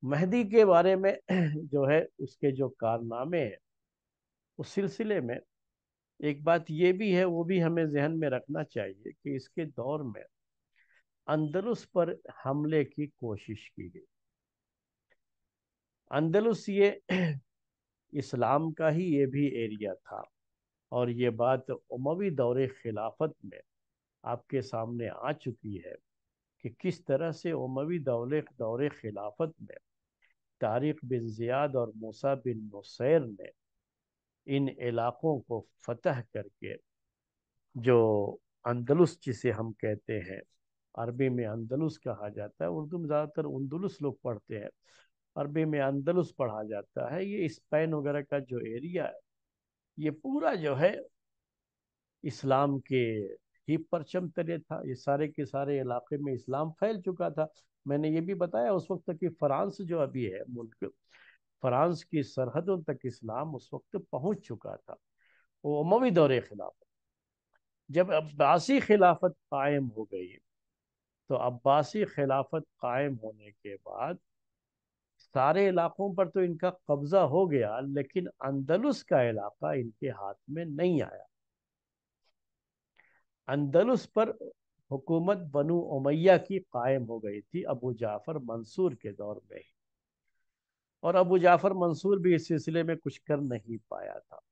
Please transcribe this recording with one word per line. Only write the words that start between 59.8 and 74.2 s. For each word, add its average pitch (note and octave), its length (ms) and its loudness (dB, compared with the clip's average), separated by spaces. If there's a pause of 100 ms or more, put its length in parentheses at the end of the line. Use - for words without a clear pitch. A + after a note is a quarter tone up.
जो E3+ 180 -4
अभी C3 260 -2
है F#2 240 -6
मुल्क, A#2 340 -12 (800)
फ्रांस D3 420 2
की D3+ 200 -2
सरहदों E3 580 -2
तक C#3 220 -6
इस्लाम B2 500 -8
उस - 200 -14
वक्त - 220 -12 (160)
पहुंच D#3 280 -4
चुका G#2+ 360 -12
था, - 200 -18 (680)
वो D3 180 -2
उमवी A3+ 300 4
दौरे C#3+ 280 6
खिलाफत। G2 440 -14 (1080)
जब F3+ 220 2
अब्बासी D#3 680 4
खिलाफत F3+ 540 6 (180)
कायम C#3 360 2
हो A2 160 -8
गई, F#2 220 -8 (1040)
तो C#3+ 60 0
अब्बासी C#3 720 2
खिलाफत C#3 580 -2 (160)
कायम C3+ 340 -2 (100)
होने G#2+ 260 -16
के G2+ 260 -14
बाद A2+ 420 -8 (1160)